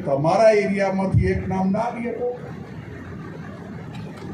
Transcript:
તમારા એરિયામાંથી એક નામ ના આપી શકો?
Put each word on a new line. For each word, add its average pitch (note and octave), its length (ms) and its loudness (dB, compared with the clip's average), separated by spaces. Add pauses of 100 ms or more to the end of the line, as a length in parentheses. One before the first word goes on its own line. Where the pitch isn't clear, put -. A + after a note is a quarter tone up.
તમારા E3+ 540 6
એરિયામાંથી F#3+ 720 2
એક F3+ 180 0
નામ F#3+ 220 0
ના G#3+ 160 2
આપી A#3 240 -4
શકો? - 180 -2 (2000)